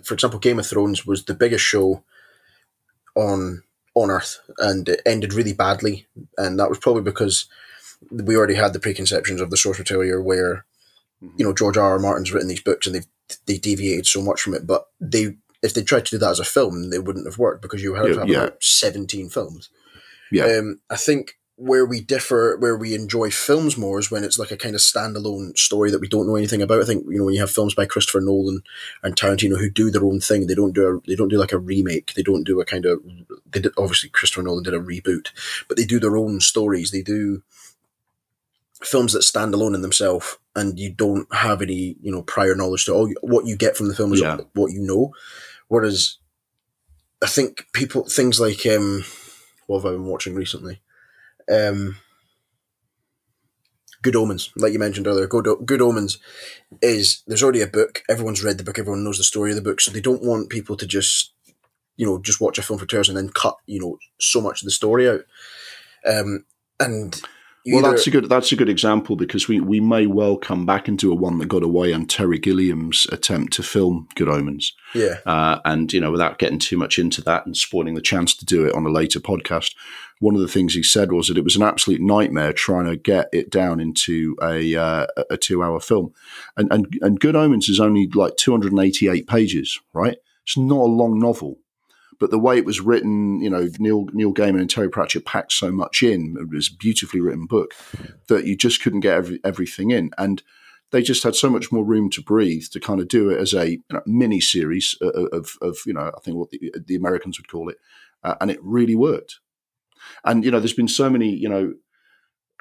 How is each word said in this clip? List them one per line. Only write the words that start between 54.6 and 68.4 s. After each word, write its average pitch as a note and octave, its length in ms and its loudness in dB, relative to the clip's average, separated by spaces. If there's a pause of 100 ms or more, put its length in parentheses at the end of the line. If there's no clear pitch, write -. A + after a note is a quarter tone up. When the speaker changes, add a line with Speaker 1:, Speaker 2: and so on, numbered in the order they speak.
Speaker 1:
you A2 60 -2
mentioned G2 280 -4
earlier. G2 200 2
Good A2 220 0
O-, G#2+ 80 2
Good B2 260 0
Omens A2 360 0 (600)
is, A2 460 2
there's A2 160 0
already B2+ 180 4
a G2+ 60 2
book. G#2+ 420 0
Everyone's A2 340 -2
read G#2 140 0
the F#2 80 -10
book. G2 140 -8
Everyone G2+ 260 -4
knows G2+ 140 -4
the G2 60 2
story G#2 260 0
of G#2 60 -2
the G#2+ 60 -4
book. G2+ 180 -2
So - 100 2
they G#2+ 100 -6
don't B2+ 220 0
want A2+ 260 0
people G#2 280 -8
to G2+ 100 -8
just, - 460 -2 (640)
you A#2 100 -2
know, F#2+ 120 0
just G2+ 220 -2
watch - 160 0
a G2+ 60 -6
film G#2 160 -6
for F#2+ 80 -12
two A#2 100 -4
hours G2 120 0
and G2 100 -4
then G2 120 -4
cut, - 260 -2 (100)
you G2+ 140 -8
know, F2+ 180 -8 (220)
so - 200 0
much - 220 -4
of G2+ 40 -16
the G2 40 -6
story A#2 380 2
out. G#2+ 140 0 (840)
Um, G2+ 380 -2 (340)
and A2 420 -4 (420)
you B2 120 2
Speaker 2:
Well, C3 100 6
Speaker 1:
either C3 120 4
Speaker 2:
that's A2 100 2
a - 40 2
good, B2+ 200 4
that's B2+ 220 4